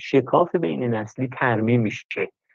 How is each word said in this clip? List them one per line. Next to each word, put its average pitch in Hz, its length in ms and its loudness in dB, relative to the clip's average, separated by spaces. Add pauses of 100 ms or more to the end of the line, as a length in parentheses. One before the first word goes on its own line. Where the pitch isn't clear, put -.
شکاف 147 560 2
بین 147 380 -2
نسلی 110 340 -6
ترمیم 120 520 2
می‌شه. - 520 -4 (220)